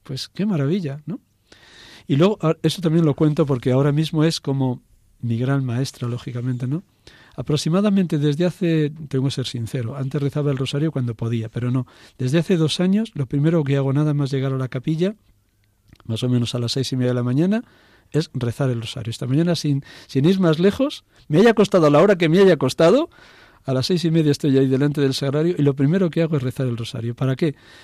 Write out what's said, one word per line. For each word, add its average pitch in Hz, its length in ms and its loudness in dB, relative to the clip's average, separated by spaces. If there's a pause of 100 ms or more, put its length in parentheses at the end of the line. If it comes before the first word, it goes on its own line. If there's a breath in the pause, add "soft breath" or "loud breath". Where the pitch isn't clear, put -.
Pues - 260 -12
qué 185 160 -6
maravilla, 151 600 -2
¿no? 190 140 -10 (880 loud breath)
Y - 80 0
luego, 185 260 4
ah, 160 220 0
eso 160 180 -2
también 165 240 2
lo 143 100 2
cuento 156 300 2
porque 131 260 -2
ahora 139 200 2
mismo 151 320 0
es 160 160 0
como 131 420 -2 (400)
mi 117 160 -2
gran 135 280 0
maestra, 127 420 -4
lógicamente, 123 600 -6
¿no? 151 160 -4 (520 loud breath)
Aproximadamente 175 840 0
desde 147 260 0
hace, 165 460 0 (160)
tengo 135 180 -2
que 139 60 0
ser 127 160 -6
sincero, 120 480 -6
antes 139 260 -6
rezaba 143 300 -2
el 135 60 -2
rosario 143 340 -2
cuando 120 240 -4
podía, 113 340 -4
pero 120 220 -4
no. 127 160 -2 (300 loud breath)
Desde 127 200 -2
hace 175 200 0
dos 160 220 0
años, 196 360 0
lo 143 100 -4
primero 151 380 0
que 139 140 0
hago 135 140 0
nada 151 220 0
más 143 180 -2
llegar 135 220 -2
a 131 40 -4
la 131 100 -4
capilla, 160 480 -4 (920)
más 113 180 -4
o 127 60 0
menos 120 240 0
a 123 60 -4
las 120 140 -4
seis 135 180 -4
y 135 60 -4
media 123 140 0
de 123 40 0
la 123 80 -2
mañana, 165 400 0 (480 soft breath)
es 156 220 -2
rezar 123 360 -2
el 117 120 -4
rosario. 117 300 -10
Esta - 140 -8
mañana, 160 300 0
sin, 139 280 -2 (240 loud breath)
sin 135 180 0
ir 190 140 4
más 165 200 2
lejos, 202 440 0 (240 soft breath)
me 151 120 2
haya 226 140 6
costado 185 360 4
la 147 100 6
hora 196 180 6
que 165 120 2
me 170 100 4
haya 185 180 6
costado, 165 520 2 (560 loud breath)
a 135 80 -2
las 131 120 0
seis 180 200 0
y 165 60 2
media 156 200 4
estoy 139 260 2
ahí 135 100 4
delante 143 340 0
del 135 120 2
sagrario 147 440 -2
y - 40 -2
lo 143 140 4
primero 160 340 2
que 165 120 -2
hago 160 160 0
es 127 60 -2
rezar 131 240 -4
el 120 100 -4
rosario. 117 380 -8
¿Para 131 200 -2
qué? 143 200 -2 (280 loud breath)